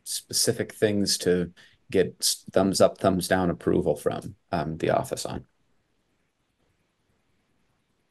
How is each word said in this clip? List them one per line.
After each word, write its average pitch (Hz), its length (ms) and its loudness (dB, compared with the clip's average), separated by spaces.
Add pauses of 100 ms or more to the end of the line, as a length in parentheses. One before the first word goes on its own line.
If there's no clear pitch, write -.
specific - 720 -4
things 101 440 0
to 90 340 0 (380)
get - 300 2
s-, - 320 -4
thumbs 95 280 2
up, 95 180 4
thumbs 92 300 2
down 92 200 2
approval 85 480 0
from, - 380 -6 (180)
um, 80 260 -4
the 80 120 0
office - 340 -2
on. - 220 -10 (2750)